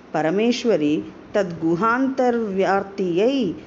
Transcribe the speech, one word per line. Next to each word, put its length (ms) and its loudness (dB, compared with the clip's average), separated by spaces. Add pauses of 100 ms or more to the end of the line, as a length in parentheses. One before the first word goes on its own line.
(140)
పరమేశ్వరి 880 2 (340)
తద్గుహాంతర్వ్యాప్తియై 2250 0 (120)